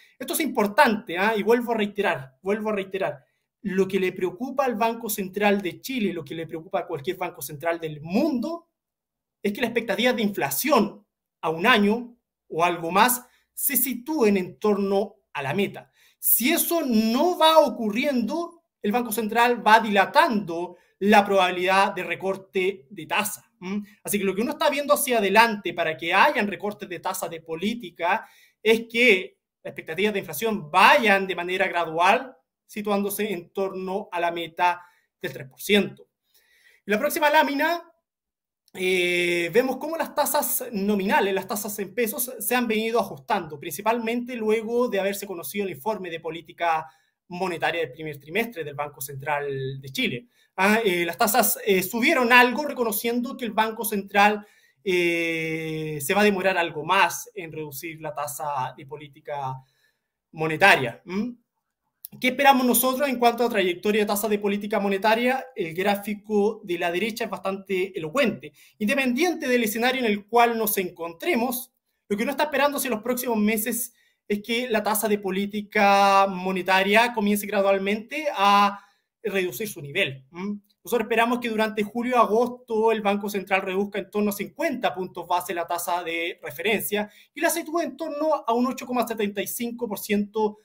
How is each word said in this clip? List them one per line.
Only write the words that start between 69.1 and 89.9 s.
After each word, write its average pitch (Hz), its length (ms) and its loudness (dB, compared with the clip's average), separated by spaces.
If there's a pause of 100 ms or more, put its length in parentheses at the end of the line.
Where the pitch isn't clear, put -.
del 247 160 2
escenario 233 360 0
en 240 60 0
el 208 200 -2
cual 233 300 4
nos 214 220 -2
encontremos, 226 920 -4 (360)
lo 202 80 0
que 208 60 -2
uno 277 100 -2
está 294 120 0
esperando 285 340 0
hacia 254 120 -4
los 208 120 -2
próximos 247 360 -2
meses 214 560 0 (340)
es 208 140 -2
que 240 260 -2
la 214 140 0
tasa 208 260 0
de 202 100 2
política 202 1080 4
monetaria 190 840 2
comience 208 320 0
gradualmente 202 880 0
a 202 460 4 (420)
reducir 196 460 -4
su 175 120 -12
nivel, 143 520 -4
¿m? 202 280 -6 (240)
Nosotros 220 220 -2
esperamos 233 340 2
que 240 80 -4
durante 214 340 0
julio 240 340 -2
y - 20 6
agosto 226 720 2
el 220 80 0
Banco 202 300 0
Central 196 320 -2
reduzca 196 360 -2
en 190 120 -8
torno 208 180 0
a 202 60 -2
cincuenta 208 600 -4
puntos 185 320 -8
base 175 280 0
la 170 120 -4
tasa 175 360 -2
de 170 400 -4
referencia 202 680 -4 (220)
y 285 80 -12
la 330 80 2
sitúe 330 320 -2
en 294 160 -6
torno 302 500 -2
a 233 60 0
un 247 140 2
ocho 262 180 -6
coma 247 240 -2
setenta 202 320 -4
y 185 60 -4
cinco 240 420 -6
por 196 100 -6